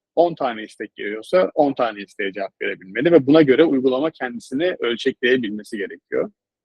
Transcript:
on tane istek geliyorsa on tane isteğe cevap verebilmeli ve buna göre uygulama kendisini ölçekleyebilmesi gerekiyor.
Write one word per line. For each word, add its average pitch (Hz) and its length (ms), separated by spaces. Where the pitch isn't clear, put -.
on 165 200
tane 117 280
istek - 320
geliyorsa 110 580
on 143 200
tane 110 280
isteğe 98 300
cevap 98 300
verebilmeli 101 500
ve 143 160
buna 156 140
göre 135 220
uygulama 135 480
kendisini 131 680
ölçekleyebilmesi 117 960
gerekiyor. 87 540